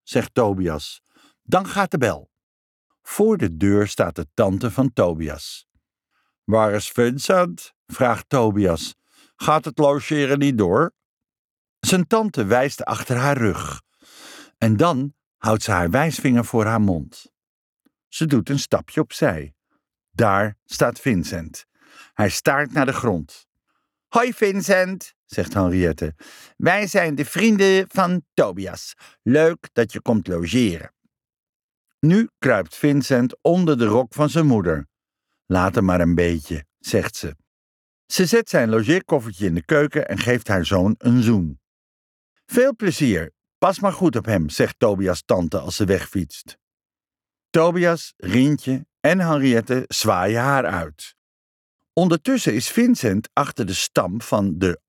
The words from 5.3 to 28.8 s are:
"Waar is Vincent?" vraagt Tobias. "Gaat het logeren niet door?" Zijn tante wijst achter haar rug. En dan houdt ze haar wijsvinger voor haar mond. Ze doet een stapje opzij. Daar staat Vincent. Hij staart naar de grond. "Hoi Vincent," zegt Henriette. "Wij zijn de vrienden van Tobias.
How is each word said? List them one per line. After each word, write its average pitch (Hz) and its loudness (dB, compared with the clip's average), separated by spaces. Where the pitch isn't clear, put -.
"Waar 107 2
is 104 -4
Vincent?" 165 -2
vraagt 117 -2
Tobias. 101 0
"Gaat 151 -2
het 143 -12
logeren 143 0
niet 139 0
door?" 104 2
Zijn - 0
tante 214 -2
wijst 123 0
achter 117 -6
haar 139 0
rug. 80 -2
En 110 2
dan 143 2
houdt 110 0
ze - -4
haar 87 0
wijsvinger 127 2
voor 110 0
haar 113 0
mond. 85 -4
Ze - -6
doet 139 0
een 139 0
stapje - -2
opzij. 82 -2
Daar 104 0
staat - -2
Vincent. 85 -4
Hij 104 0
staart 143 0
naar 143 0
de 131 -2
grond. 107 -4
"Hoi 240 0
Vincent," 190 -2
zegt - -8
Henriette. 87 0
"Wij 196 0
zijn 170 -2
de 143 -4
vrienden 190 2
van 180 -2
Tobias. 95 -4